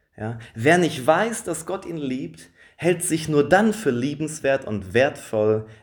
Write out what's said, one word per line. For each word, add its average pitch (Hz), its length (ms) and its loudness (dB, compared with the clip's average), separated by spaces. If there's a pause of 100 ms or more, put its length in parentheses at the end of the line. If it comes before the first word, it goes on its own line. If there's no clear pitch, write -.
(180)
Ja? 113 220 -8 (160)
Wer 139 240 4
nicht 151 260 0
weiß, 214 380 2
dass - 220 -8
Gott 190 200 -8
ihn 170 120 -10
liebt, 139 520 -8 (260)
hält 170 280 0
sich 156 260 -2
nur 147 180 4
dann 202 260 4
für 147 180 -2
liebenswert 139 760 -2
und 92 280 -6
wertvoll, 110 760 2 (160)